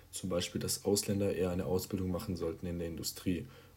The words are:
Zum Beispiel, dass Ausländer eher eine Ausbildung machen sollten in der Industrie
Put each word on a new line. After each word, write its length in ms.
Zum 180
Beispiel, 320
dass 240
Ausländer 500
eher 180
eine 120
Ausbildung 460
machen 260
sollten 300
in 120
der 80
Industrie 600